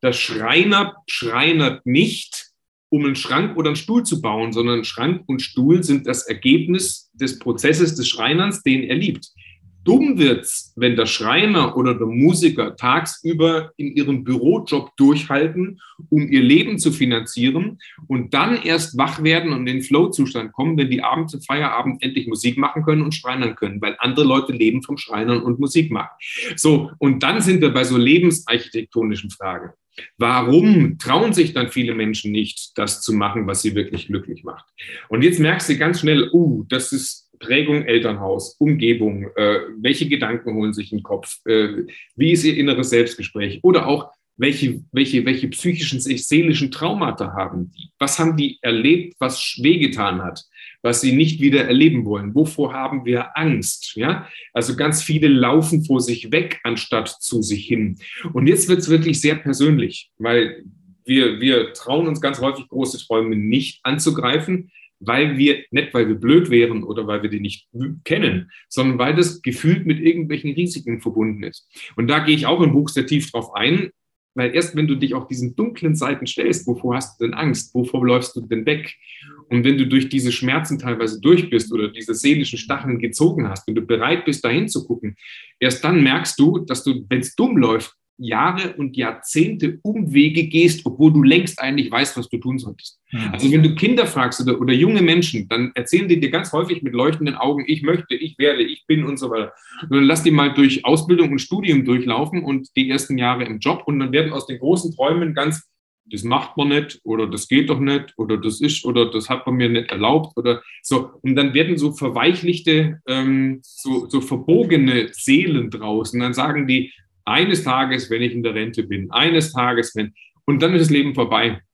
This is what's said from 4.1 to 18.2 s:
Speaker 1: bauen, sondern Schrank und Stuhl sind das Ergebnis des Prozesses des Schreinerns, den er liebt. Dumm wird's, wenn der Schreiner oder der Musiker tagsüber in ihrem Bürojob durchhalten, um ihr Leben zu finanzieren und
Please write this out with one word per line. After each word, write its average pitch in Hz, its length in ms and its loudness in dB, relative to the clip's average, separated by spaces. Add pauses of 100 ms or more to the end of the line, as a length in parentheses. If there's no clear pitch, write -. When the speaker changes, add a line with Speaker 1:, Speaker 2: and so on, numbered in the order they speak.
Speaker 1:
bauen, 113 320 -2
sondern 117 300 0
Schrank 151 440 -4
und 131 160 -4
Stuhl 156 420 2
sind 139 220 0
das 127 200 -4
Ergebnis 160 880 0
des 131 260 -6
Prozesses 156 560 2
des 120 140 -4
Schreinerns, 165 540 0
den 131 200 2
er 131 140 -2
liebt. 190 320 -4 (560)
Dumm 269 340 4
wird's, - 580 0
wenn 120 200 2
der 110 100 2
Schreiner 147 680 0
oder 127 180 2
der 113 120 -2
Musiker 131 680 2
tagsüber 160 1000 0
in 147 180 -6
ihrem 135 280 -2
Bürojob 131 760 0
durchhalten, 156 800 2 (300)
um 151 180 2
ihr 139 140 4
Leben 160 360 4
zu 156 140 2
finanzieren 127 880 -2 (280)
und - 280 -4